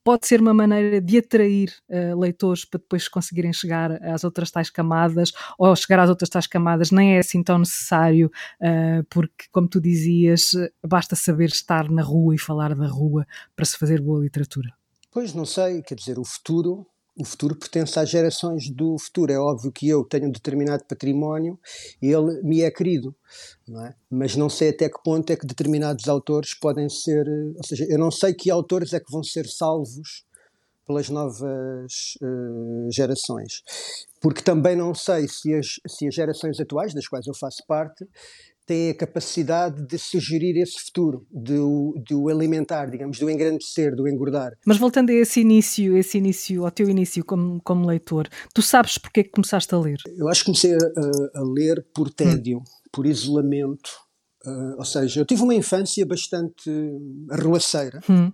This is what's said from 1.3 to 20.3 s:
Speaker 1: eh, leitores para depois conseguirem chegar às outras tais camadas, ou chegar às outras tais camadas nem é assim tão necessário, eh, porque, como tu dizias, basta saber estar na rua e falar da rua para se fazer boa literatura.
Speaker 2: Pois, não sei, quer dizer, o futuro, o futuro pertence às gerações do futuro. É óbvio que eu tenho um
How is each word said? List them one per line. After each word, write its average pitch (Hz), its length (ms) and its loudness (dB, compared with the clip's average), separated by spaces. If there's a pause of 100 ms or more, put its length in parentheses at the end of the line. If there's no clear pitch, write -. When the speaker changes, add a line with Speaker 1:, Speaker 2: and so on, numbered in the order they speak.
Speaker 1:
eh, 175 260 -2
leitores 180 480 0
para - 160 -8
depois - 300 -4
conseguirem 175 420 -2
chegar 165 500 -2
às 165 220 -4
outras 170 260 -4
tais 165 200 -4
camadas, 165 600 2 (280)
ou 185 160 6
chegar 185 240 4
às 175 100 8
outras 175 200 2
tais 175 180 -2
camadas 170 440 2
nem 196 260 8
é - 20 6
assim 180 240 0
tão 175 160 4
necessário, 165 720 4 (300)
eh, 165 480 2
porque, - 420 -2
como 180 160 2
tu 175 140 2
dizias, 170 680 4 (360)
basta 175 300 2
saber 165 320 2
estar 156 420 -2
na 160 100 2
rua 160 320 4
e 151 60 0
falar 151 340 -2
da 143 140 -2
rua 147 400 0 (280)
para 160 100 -2
se - 120 -4
fazer 156 220 2
boa 147 240 0
literatura. 139 480 -4 (400)
Speaker 2:
Pois, 226 220 -6
não 160 120 -6
sei, 185 360 -2
quer 143 140 -10
dizer, 120 220 -8
o 127 60 -6
futuro, 170 640 -4 (300)
o 160 60 -8
futuro - 320 -6
pertence - 420 -4
às 156 120 0
gerações 165 600 -2
do 156 300 -4
futuro. 156 320 -2
É 135 80 0
óbvio 135 320 -2
que - 160 -4
eu 151 160 2
tenho 143 240 -2
um 147 40 -2